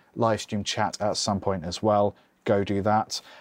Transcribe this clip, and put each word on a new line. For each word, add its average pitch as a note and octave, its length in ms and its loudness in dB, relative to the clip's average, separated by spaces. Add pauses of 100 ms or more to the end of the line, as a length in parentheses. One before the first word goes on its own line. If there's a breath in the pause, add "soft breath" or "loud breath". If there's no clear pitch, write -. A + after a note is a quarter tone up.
(160 soft breath)
live A2+ 260 2
stream G#2 220 -6
chat G#2+ 380 -2
at G#2 160 -2
some G2 240 -2
point F#2 240 -2
as F2+ 180 -6
well. G#2 320 2 (280 soft breath)
Go G2+ 200 2
do G2 180 -2
that. G#2+ 400 0 (200 loud breath)